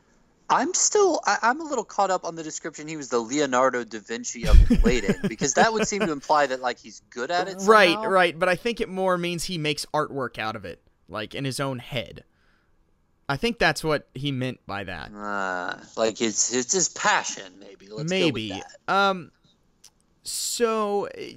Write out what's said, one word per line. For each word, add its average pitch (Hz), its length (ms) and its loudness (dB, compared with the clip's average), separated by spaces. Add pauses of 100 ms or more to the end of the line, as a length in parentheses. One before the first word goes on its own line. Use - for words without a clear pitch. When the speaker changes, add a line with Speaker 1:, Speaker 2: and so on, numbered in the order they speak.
(500)
Speaker 1:
I'm 302 240 2
still, 392 520 4
I, 196 180 2
I'm 311 180 2
a - 20 -8
little 269 220 -4
caught 196 260 0
up 180 140 -2
on 165 100 -8
the 165 80 -8
description. 156 460 -10
He 160 80 -8
was 139 100 -10
the 120 120 0
Leonardo 127 680 2
da 110 140 -10
Vinci 120 460 -8
of - 120 10
blading, - 640 6
Speaker 2:
<laughs> 202 80 0
Speaker 1:
because 131 240 -2
that 214 180 6
would 214 160 0
seem 202 140 -2
to 185 100 0
imply 147 360 2
that, 131 120 -4
like, 123 180 -4
he's - 320 -20
good 123 220 -6
at 180 160 0
it 190 140 -8
Speaker 2:
Right, 196 320 8
Speaker 1:
somehow. 220 160 -4
Speaker 2:
right, 180 280 4
but 180 120 2
I 180 80 2
think 240 240 -4
it 175 80 -4
more 185 280 0
means 175 280 -4
he 185 120 -6
makes 151 360 -4
artwork 135 440 -4
out 110 200 -4
of 95 80 -14
it, 85 160 -14 (260)
like, 104 260 -10
in 139 120 -6
his 135 160 -4
own 135 180 -4
head. - 460 -10 (1040)
I 139 80 -4
think 233 200 -4
that's 165 240 2
what 151 320 -2
he 139 200 -4
meant 127 340 -6
by 98 160 -8
that. 87 300 -10
Speaker 1:
Uh, 98 640 -6 (180)
like, 110 260 0
it's, 113 320 -2
it's 123 200 -2
his 185 160 0
passion, 117 720 -2
maybe. 98 260 -20
Let's 110 220 -8
Speaker 2:
Maybe. 143 400 0
Speaker 1:
go 92 80 -8
with - 60 -10 (220)
that. 170 80 -2
Speaker 2:
Um, 190 380 0 (920)
so, 214 840 -2 (300)